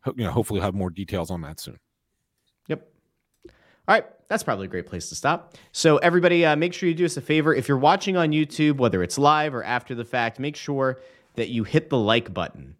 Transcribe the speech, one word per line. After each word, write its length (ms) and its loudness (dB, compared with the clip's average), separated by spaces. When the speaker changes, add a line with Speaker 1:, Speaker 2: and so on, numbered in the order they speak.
Speaker 1:
ho-, 160 -6
you 80 -2
know, 80 -2
hopefully 280 -2
have 140 -2
more 160 -4
details 400 -6
on 120 -6
that 180 -14
soon. 180 -16
Speaker 2:
Yep. 220 -8
All 480 -2
right. 100 2
That's 140 -4
probably 220 -4
a 40 -10
great 180 -8
place 240 -12
to 40 -16
stop. 400 -4
So 260 4
everybody, 480 4
uh, 100 4
make 160 0
sure 160 -2
you 60 0
do 100 0
us 120 -2
a 40 -8
favor. 340 2
If 140 -2
you're 100 2
watching 380 2
on 140 2
YouTube, 480 0
whether 240 2
it's 160 -4
live 360 2
or 80 -6
after 320 -4
the 120 -8
fact, 320 -2
make 180 -6
sure 440 -4
that 140 -4
you 140 -2
hit 260 0
the 80 2
like 340 2
button. 480 -8